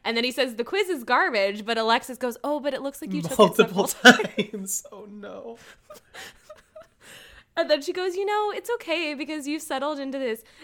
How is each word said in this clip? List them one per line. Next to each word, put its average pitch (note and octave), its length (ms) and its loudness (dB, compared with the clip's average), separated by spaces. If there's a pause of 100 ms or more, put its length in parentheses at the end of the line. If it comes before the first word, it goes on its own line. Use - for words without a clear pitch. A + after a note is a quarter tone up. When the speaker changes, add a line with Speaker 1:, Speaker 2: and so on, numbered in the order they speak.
Speaker 1:
And A#3 120 -2
then A#3 80 0
he B3 80 0
says, B3+ 240 -2
"The A#3 80 -2
quiz F#4+ 240 -2
is C#4+ 160 -4
garbage," A3 600 0
but A3+ 140 -2
Alexis A3+ 400 0
goes, A#3+ 240 -4
Oh, D4 180 -2
but C4+ 140 -2
it B3+ 80 -6
looks C#4 200 -8
like G3 100 -8
you F3+ 100 -4
took E3 100 -4
it - 60 -8
Speaker 2:
Multiple G3 500 6
Speaker 1:
several - 360 10
Speaker 2:
<laughs> - 280 -4
times. G3 400 -8
Oh, G#3 180 -16
no. G3+ 480 -14 (320)
<laughs> - 80 -20 (1600)
Speaker 1:
And E4 120 0
then D4+ 140 2
she E4+ 100 -4
goes, F4+ 240 -4
"You G4 80 -2
know, G#4 300 0
it's - 220 -8
okay D#4+ 360 -4
because D4 340 -8
you've D4 140 -4
settled C#4+ 380 -6
into C4+ 200 -6
this A3+ 240 -4 (220)